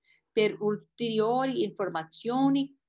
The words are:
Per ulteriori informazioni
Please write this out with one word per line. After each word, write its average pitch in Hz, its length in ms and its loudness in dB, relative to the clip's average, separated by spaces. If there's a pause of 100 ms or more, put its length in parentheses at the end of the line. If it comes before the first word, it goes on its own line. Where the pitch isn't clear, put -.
(300)
Per 214 300 2
ulteriori 226 1000 0
informazioni 226 1120 -2 (120)